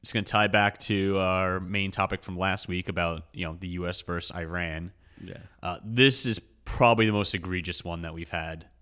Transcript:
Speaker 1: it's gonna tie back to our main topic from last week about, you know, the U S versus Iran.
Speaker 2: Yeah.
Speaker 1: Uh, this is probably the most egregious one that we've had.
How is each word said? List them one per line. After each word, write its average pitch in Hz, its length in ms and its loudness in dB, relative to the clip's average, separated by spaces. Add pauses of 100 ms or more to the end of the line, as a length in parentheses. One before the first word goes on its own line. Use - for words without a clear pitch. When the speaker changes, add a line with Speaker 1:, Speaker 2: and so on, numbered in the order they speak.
Speaker 1:
it's - 100 -8
gonna 104 120 0
tie 104 240 4
back 101 320 4
to 98 380 2
our 92 420 2
main 98 320 -2
topic 95 320 -2
from 92 120 -8
last 95 320 0
week 90 200 -4
about, 85 340 -2 (100)
you 92 120 -8
know, 82 140 -8
the 90 100 -10
U 87 180 -4
S 87 140 -4
versus 87 340 -6
Iran. 85 580 -6 (300)
Speaker 2:
Yeah. 92 140 -14 (260)
Speaker 1:
Uh, 87 220 -6
this 127 420 4
is 113 140 0 (240)
probably 117 420 6
the 107 60 4
most 104 220 0
egregious 90 500 -4
one 85 180 -6
that 82 120 -8
we've 82 140 -10
had. 82 380 -6 (160)